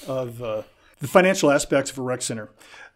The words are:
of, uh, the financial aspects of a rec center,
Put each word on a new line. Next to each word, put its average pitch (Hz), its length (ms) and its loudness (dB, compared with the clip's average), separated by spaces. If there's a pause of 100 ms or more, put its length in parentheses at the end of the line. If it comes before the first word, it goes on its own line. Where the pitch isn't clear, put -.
of, 123 360 -6
uh, 107 200 -4 (380)
the 131 80 -6
financial 185 420 4
aspects 139 400 2
of - 80 -12
a 127 40 -6
rec 127 200 -6
center, 113 280 -8 (460)